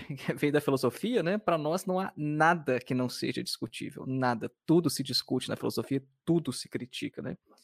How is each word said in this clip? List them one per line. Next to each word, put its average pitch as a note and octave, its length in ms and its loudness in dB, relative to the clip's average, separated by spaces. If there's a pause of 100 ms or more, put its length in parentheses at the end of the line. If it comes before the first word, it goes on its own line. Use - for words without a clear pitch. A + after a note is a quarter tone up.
<laughs> C#3+ 280 -4
veio D3 160 2
da D3 80 4
filosofia, D#3 600 2
né? F3+ 160 0
Pra F3 180 0
nós D#3 300 -2
não F#3 140 0
há F#3+ 160 -4
nada D3+ 640 4
que - 140 -4
não B2+ 140 2
seja - 360 -4
discutível, - 640 -8
nada. B2 440 0 (160)
Tudo D#3+ 240 6
se - 140 -2
discute - 440 -2
na A2 80 -4
filosofia, A#2+ 460 -2 (220)
tudo E3 280 2
se - 160 -10
critica, - 540 -8
né? - 160 -8 (260)